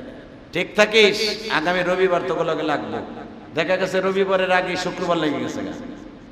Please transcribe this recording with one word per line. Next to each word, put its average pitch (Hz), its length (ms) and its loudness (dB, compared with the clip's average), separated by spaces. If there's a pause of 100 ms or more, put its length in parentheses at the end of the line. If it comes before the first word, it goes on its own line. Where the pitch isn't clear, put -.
(520)
"ঠিক 180 240 -4
থাকিস, 208 640 4 (140)
আগামী 170 300 2
রবিবার 180 460 2
তো 165 60 0
গুলোকে 160 280 0
লাগবে।" 151 340 -2 (580)
দেখা 170 220 2
গেছে 185 240 0
রবিবারের 190 520 2
আগে 180 240 2
শুক্রবার 175 420 -2
লেগে 147 220 0
গেছে 110 220 -6
গা। 92 100 -8 (600)